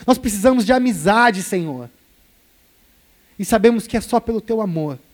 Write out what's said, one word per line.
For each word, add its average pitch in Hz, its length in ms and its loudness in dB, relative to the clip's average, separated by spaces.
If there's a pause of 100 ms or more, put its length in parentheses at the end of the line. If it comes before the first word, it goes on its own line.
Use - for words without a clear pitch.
Nós 254 100 4
precisamos 240 480 0
de 220 60 2
amizade, 220 720 2
Senhor. 147 460 -6 (1500)
E 208 60 -6
sabemos 226 440 2
que 240 100 -4
é 208 40 -4
só - 180 0
pelo 220 220 -6
teu 220 200 -4
amor 156 380 -4 (140)